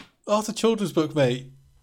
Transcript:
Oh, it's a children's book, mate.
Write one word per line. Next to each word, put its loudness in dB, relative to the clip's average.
Oh, 2
it's -4
a -4
children's 0
book, 0
mate. 0